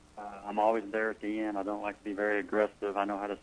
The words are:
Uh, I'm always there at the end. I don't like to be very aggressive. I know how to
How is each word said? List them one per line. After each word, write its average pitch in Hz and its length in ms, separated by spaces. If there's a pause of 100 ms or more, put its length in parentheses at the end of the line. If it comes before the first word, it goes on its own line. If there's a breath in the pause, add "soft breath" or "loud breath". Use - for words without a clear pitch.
(160)
Uh, 107 60 (240)
I'm 104 120
always 110 320
there 110 200
at 101 100
the 107 200
end. 104 180
I 98 40
don't 104 200
like 104 160
to - 60
be 104 80
very 104 280
aggressive. 101 560
I 101 80
know 101 140
how 104 80
to 101 160